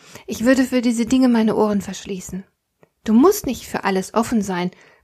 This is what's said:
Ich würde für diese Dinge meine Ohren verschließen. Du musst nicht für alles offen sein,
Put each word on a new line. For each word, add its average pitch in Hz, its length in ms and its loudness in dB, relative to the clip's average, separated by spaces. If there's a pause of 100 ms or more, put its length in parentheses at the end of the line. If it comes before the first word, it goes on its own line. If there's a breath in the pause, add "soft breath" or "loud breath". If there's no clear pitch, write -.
(280 loud breath)
Ich 220 180 -6
würde 262 180 4
für 254 180 -2
diese 233 240 0
Dinge 254 220 2
meine 226 280 2
Ohren 208 260 0
verschließen. 190 640 -12 (580)
Du 214 100 0
musst 349 320 6
nicht 247 200 -8
für - 180 -8
alles 190 300 -2
offen 226 280 0
sein, 185 300 -4 (320 soft breath)